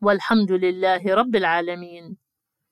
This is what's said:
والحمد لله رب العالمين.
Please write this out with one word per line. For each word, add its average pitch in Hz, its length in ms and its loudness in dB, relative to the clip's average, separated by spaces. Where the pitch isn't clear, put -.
والحمد 202 480 2
لله 185 640 0
رب 233 200 2
العالمين. 175 800 -4